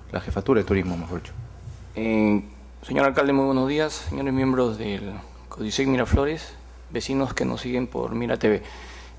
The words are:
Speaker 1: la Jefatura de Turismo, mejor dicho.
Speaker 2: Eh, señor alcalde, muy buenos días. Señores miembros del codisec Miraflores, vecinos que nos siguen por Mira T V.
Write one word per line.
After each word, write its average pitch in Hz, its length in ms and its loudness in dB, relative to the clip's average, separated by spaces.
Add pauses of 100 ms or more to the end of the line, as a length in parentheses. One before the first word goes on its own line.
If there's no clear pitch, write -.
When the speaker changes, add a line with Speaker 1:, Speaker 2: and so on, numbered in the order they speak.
(120)
Speaker 1:
la - 100 -2
Jefatura 107 400 2
de - 20 -4
Turismo, 92 320 2
mejor 85 240 -6
dicho. - 140 -12 (600)
Speaker 2:
Eh, 107 480 4 (380)
señor 139 240 2
alcalde, 139 300 4
muy 135 100 4
buenos 131 240 2
días. 151 240 0 (160)
Señores 139 240 -2
miembros 127 460 2
del 101 340 -4 (380)
codisec 123 380 -2
Miraflores, 139 680 2 (360)
vecinos 135 440 -2
que 135 100 0
nos 123 160 -2
siguen 123 260 -2
por 120 280 -4
Mira 120 240 0
T 117 100 2
V. 104 140 4 (560)